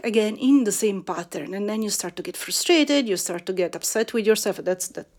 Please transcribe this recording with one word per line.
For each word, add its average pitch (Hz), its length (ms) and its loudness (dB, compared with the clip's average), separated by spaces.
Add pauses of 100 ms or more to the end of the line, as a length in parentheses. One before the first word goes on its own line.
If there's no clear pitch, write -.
again 214 320 2
in 262 300 6
the 202 80 2
same 196 280 0
pattern?" 170 520 -8
And 202 160 -4
then 220 120 -2
you 214 80 -4
start - 280 -6
to 185 60 -6
get - 120 -10
frustrated, 285 720 2
you 190 80 0
start 175 300 -6
to 190 80 -4
get 175 200 -2
upset 220 380 -2
with 214 160 -2
yourself. 214 300 2
That's, 180 320 -4
that, - 180 -14 (120)